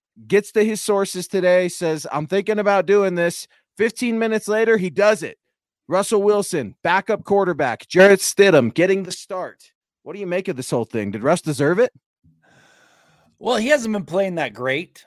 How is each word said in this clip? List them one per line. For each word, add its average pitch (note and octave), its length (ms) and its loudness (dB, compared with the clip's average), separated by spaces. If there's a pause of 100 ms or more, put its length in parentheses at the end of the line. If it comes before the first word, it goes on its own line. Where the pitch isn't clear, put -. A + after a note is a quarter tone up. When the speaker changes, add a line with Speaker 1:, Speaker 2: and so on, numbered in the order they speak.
(260)
Speaker 1:
gets G3 280 0
to G#3+ 100 2
his G#3+ 160 -2
sources G3 480 -2
today, F3+ 400 2
says, D#3+ 460 -6
"I'm D3+ 140 -4
thinking G3+ 320 -2
about G3+ 260 2
doing G3 300 2
this." E3+ 300 -2 (300)
Fifteen A3+ 420 -2
minutes A3 300 -2
later, A3 300 2
he F3+ 120 -2
does G3 320 2
it. B2 160 -12 (520)
Russell G3 320 0
Wilson, G3 600 0
backup G3 440 0
quarterback, D#3+ 600 -2
Jarrett F#3+ 320 6
Stidham D#3 540 4
getting F#3+ 300 0
the F3+ 80 -14
start. - 600 -14 (300)
What D3+ 100 -16
do G3+ 60 -14
you G3 80 -10
make F3+ 200 -4
of F3 80 -4
this B2+ 140 -10
whole A#2+ 160 -2
thing? G#2 240 -6
Did G#2 140 -8
Russ D#3+ 180 2
deserve D3 380 0
it? B3 120 2 (1500)
Speaker 2:
Well, A#3 180 -2
he A3 120 -2
hasn't A#3 240 0
been G3 120 -6
playing F#3 300 -2
that C3+ 180 -4
great, C3 540 -6